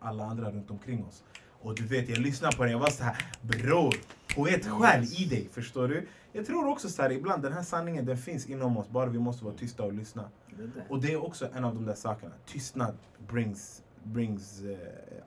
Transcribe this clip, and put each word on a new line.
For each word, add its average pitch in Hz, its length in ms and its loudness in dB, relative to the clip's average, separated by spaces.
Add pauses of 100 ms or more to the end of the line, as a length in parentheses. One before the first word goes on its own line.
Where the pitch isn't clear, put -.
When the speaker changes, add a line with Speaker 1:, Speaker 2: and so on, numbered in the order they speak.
Speaker 1:
alla 107 240 -4
andra 113 260 -4
runt 101 200 -6
omkring 104 340 -4
oss." - 200 -14 (360)
Och 110 140 -6
du 113 120 -2
vet, 123 220 2
jag 117 100 0
lyssnar 139 340 2
på 127 120 4
det, 117 60 6
jag 117 80 2
var 143 120 6
så 131 140 -2
här, 117 120 2 (260)
"Bror, 120 520 4 (420)
poet 175 300 2
själv 214 360 8
Speaker 2:
Yes. 165 180 -2
Speaker 1:
i 185 40 2
dig", 113 280 0
förstår 123 360 0
du? 160 180 0 (260)
Jag 214 140 -4
tror 311 220 2
också 254 200 0
så 151 140 0
här, 131 100 6
ibland, 147 300 0
den 175 100 0
här 175 100 -2
sanningen, 170 440 0
den 127 100 0
finns 156 300 -6
inom 131 300 0
oss, 104 120 -2
bara 127 180 2
vi 117 120 0
måste 120 260 0
vara 104 100 -6
tysta 120 300 -6
och 101 80 -2
lyssna. 107 320 -6 (320)
Speaker 2:
Det - 60 -10
är 113 40 -8
det. 226 220 -10
Speaker 1:
Och 135 120 -2
det 143 120 2
är 156 120 0
också 165 300 -6
en 127 100 -2
av 117 100 0
de 113 100 -4
där 107 100 -2
sakerna. 104 380 -4 (140)
Tystnad 120 480 -4 (340)
brings, 107 540 -2 (200)
brings, 107 600 -2
eh, 98 160 -6 (480)